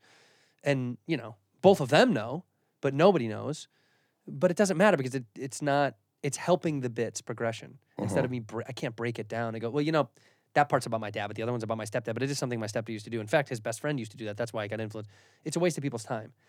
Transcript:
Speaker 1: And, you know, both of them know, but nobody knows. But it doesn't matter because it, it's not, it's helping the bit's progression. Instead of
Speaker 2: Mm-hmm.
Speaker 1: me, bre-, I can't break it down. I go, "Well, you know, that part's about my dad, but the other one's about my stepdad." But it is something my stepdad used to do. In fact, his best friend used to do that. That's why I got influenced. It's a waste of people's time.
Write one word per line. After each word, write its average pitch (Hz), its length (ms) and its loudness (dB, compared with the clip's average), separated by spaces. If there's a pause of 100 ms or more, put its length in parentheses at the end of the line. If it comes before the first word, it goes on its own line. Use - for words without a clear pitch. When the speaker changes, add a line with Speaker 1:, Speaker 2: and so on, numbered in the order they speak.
(640)
Speaker 1:
And, 127 420 0
you 160 120 -2
know, 113 180 -12 (260)
both 190 200 10
of 127 80 -2
them 190 240 8
know, 123 300 -2 (380)
but 139 120 2
nobody 151 340 6
knows. 110 400 -6 (600)
But 160 240 2
it 170 60 -2
doesn't 190 200 4
matter 190 200 6
because 127 180 -2
it, 127 100 -6 (100)
it's 131 260 -10
not, 143 340 2 (280)
it's 143 140 -2
helping 170 440 2
the 123 80 -2
bit's 113 320 -4
progression. 113 580 -6 (180)
Instead 98 280 0
of 127 60 -4
Speaker 2:
Mm-hmm. - 0 -
Speaker 1:
me, 123 80 -4
bre-, 110 280 -8
I - 60 -10
can't 120 220 -8
break 117 240 -4
it 104 80 -10
down. 113 280 -4
I 113 40 -8
go, 113 100 -4
"Well, 143 120 0
you 151 100 0
know, 156 180 2 (440)
that 147 160 4
part's 131 160 2
about 113 160 -2
my 104 100 -4
dad, 104 160 -4
but 107 80 -10
the 113 80 -4
other 117 80 -2
one's 117 120 -2
about 110 140 -2
my 107 80 -6
stepdad." 113 280 -4
But 117 100 -4
it 139 60 0
is 143 80 -4
something 123 220 -4
my 107 80 -4
stepdad 110 220 -6
used 107 160 -8
to 113 60 -14
do. 113 100 -4
In 107 60 -8
fact, 147 220 2
his 120 100 -6
best 113 220 -6
friend 147 180 -2
used 107 120 -8
to - 60 -20
do 113 80 -10
that. 104 120 -6
That's 117 160 -6
why 110 100 -4
I 104 40 -6
got 107 120 -6
influenced. 107 300 -8 (360)
It's 156 120 -6
a - 20 0
waste 170 180 2
of 143 40 -6
people's 123 220 -4
time. 110 300 -8 (160)